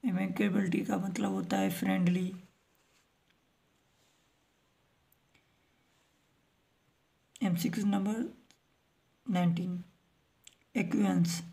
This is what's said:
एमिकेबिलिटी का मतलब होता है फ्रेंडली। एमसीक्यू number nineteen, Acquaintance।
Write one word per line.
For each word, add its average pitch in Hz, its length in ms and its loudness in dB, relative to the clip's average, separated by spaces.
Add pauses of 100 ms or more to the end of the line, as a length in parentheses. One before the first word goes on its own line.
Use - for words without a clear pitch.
एमिकेबिलिटी 190 800 0
का 196 120 -2
मतलब 190 340 -2
होता 190 260 -2
है 196 120 2
फ्रेंडली। 185 640 0 (4000)
एमसीक्यू 185 420 0
number 202 520 0 (920)
nineteen, 180 540 0 (920)
Acquaintance। 185 760 2